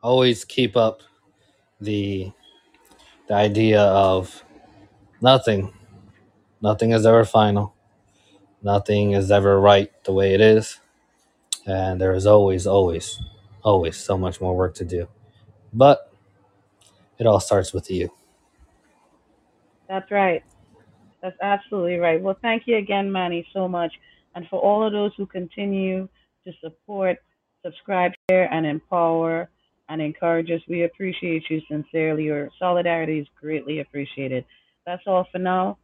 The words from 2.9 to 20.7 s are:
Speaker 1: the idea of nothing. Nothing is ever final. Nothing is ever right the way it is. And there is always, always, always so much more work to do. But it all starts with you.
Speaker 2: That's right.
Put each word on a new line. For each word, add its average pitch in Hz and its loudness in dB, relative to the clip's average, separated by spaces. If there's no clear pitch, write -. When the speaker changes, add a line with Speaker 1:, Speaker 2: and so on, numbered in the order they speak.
Speaker 1:
the 104 -4
idea 104 4
of 95 2
nothing. 117 2
Nothing 107 0
is 110 2
ever 113 8
final. 101 2
Nothing 101 0
is 98 0
ever 98 4
right 101 6
the 95 -2
way 98 2
it 98 4
is. 110 4
And 95 -4
there 95 0
is 95 -2
always, 98 4
always, 92 0
always 92 2
so 98 -4
much 90 -6
more 92 -4
work 90 -4
to 95 -10
do. 87 -8
But 135 4
it 113 0
all 104 6
starts 95 -2
with 87 -8
you. 92 -6
Speaker 2:
That's 190 -8
right. 190 0